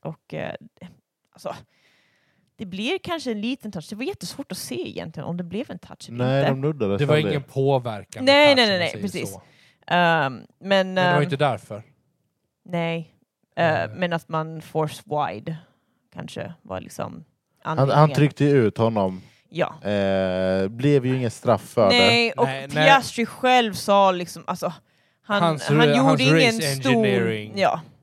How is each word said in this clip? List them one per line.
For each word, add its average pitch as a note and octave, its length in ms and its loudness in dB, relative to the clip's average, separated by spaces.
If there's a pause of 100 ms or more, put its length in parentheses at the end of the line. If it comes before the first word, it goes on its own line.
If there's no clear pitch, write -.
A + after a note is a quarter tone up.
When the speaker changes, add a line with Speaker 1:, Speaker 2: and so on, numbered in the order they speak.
Speaker 1:
Och, - 320 -14
eh, - 220 -10 (760)
alltså, - 240 -12 (1000)
det A3 100 -12
blir G#3 320 -6
kanske E4 340 -6
en G#3 100 -6
liten A3+ 300 -6
touch. E3 180 -10
Det G#3+ 60 -10
var G#3+ 80 -10
jättesvårt - 480 -10
att F#3 60 -10
se - 320 -10
egentligen - 400 -10
om F3 80 -6
det F3+ 60 -6
blev F#3+ 280 -8
en F3+ 80 -14
touch - 300 -20
eller A#2 160 -12
Speaker 2:
Nej, C3+ 140 2
Speaker 1:
inte. D3 120 2
Speaker 2:
de C3+ 100 -4
nuddade C3 360 -2
Speaker 3:
Det C#3+ 80 0
var D3 100 4
Speaker 2:
aldrig. D3+ 180 0
Speaker 3:
ingen C#3 100 -4
påverkan C3 840 -2
Speaker 1:
Nej, C#4+ 300 6
Speaker 3:
touch, - 20 -
Speaker 1:
nej, B3 80 4
Speaker 3:
om G#3+ 40 2
Speaker 1:
nej, - 20 -
Speaker 3:
man F#3 80 0
Speaker 1:
nej, E3+ 100 -2
Speaker 3:
säger G#3 140 -8
Speaker 1:
precis. F3+ 300 -6
Speaker 3:
så. F#2 80 -18 (460)
Speaker 1:
Ehm, E3+ 460 2
men, - 140 -16 (120)
Speaker 3:
Men F#3+ 360 0
det F#3 80 2
var F3+ 140 4
Speaker 1:
ehm, D3 60 4
Speaker 3:
inte C#3 140 -4
därför. A2 460 -2 (840)
Speaker 1:
nej. E3 500 -6 (400)
Eh, D#3+ 280 0
Speaker 3:
Eh. E2+ 120 -6
Speaker 1:
men F3 180 -2
att E3 160 -8
man D#3+ 320 -6
force D#3 440 -4
wide D3 520 -6 (560)
kanske - 480 -12
var F#2 200 -10
liksom - 440 -12 (360)
Speaker 2:
Han, D#3+ 180 -6
Speaker 1:
anledningen. C3+ 200 4
Speaker 2:
han D3+ 140 6
tryckte C#3 320 2
ju D3 60 4 (160)
ut G2 100 -2
honom. G2+ 440 0 (280)
Speaker 1:
Ja. - 340 -6
Speaker 2:
Eh, F#2+ 840 0
blev B2+ 380 2
ju C3 120 0
ingen B2 140 -2
straff A2+ 300 0
för - 280 2
det. - 80 4
Speaker 1:
Nej, A#3 340 4
och - 140 0
Speaker 3:
Nej, C3+ 260 -6
nej. D3+ 160 2
Speaker 1:
Piastri B3+ 380 4
själv B3 480 2
sa G3 380 2
liksom... F3 360 -8
Alltså, F3+ 260 -6 (480)
han, G3+ 220 -2
Speaker 3:
Hans D#3 240 0
Speaker 1:
han C#3+ 100 2
Speaker 3:
ra-, - 80 6
Speaker 1:
gjorde - 140 4
Speaker 3:
hans - 220 4
Speaker 1:
ingen C4 140 4
Speaker 3:
race A3+ 260 2
Speaker 1:
stor C#3 300 -2
Speaker 3:
engineering G3 680 0
Speaker 1:
ja. E3+ 220 0 (220)